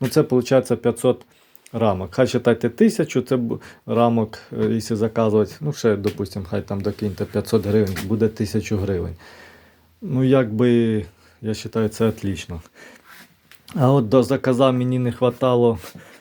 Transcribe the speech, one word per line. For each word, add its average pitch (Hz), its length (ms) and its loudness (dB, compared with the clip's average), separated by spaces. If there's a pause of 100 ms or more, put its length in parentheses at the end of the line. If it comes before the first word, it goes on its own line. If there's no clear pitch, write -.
Ну, 135 60 -2
це, 151 140 2
виходить, 127 600 2
п'ятсот 123 440 -2 (480)
рамок. 98 380 0
Хай, 131 140 2
вважайте, 117 440 0
тисячу, 160 520 2
це 131 160 -2
б-, 117 220 -4 (260)
рамок, 117 540 0 (220)
е, 110 80 2
якщо 113 260 -2
заказувати. 107 560 2 (100)
Ну, 147 120 -4
ще, 110 220 2
допустим, 101 480 -6
хай 101 180 -4
там 98 200 -8
докиньте 104 440 -4
п'ятсот 104 400 -2
гривень, 101 400 2
буде 107 220 0
тисячу 107 500 -4
гривень. 90 380 -4 (840)
Ну, 139 220 -2
якби, 123 460 2 (720)
я 110 120 -6
вважаю, 110 360 -4
це 113 160 -2
отлично. 95 560 -4 (1120)
А 131 160 4
от 131 180 2
до 123 140 6
заказа 131 480 2
мені 127 280 -2
не 123 120 -2
хватало, 120 680 2 (420)